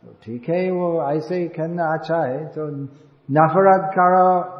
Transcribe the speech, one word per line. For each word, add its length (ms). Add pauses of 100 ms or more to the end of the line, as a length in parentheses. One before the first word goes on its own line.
तो 60 (100)
ठीक 260
है, 220
वो 400
ऐसे 260
ही 120
कहना 380
अच्छा 300
है, 300
तो 420 (420)
नफरत 680
करो 600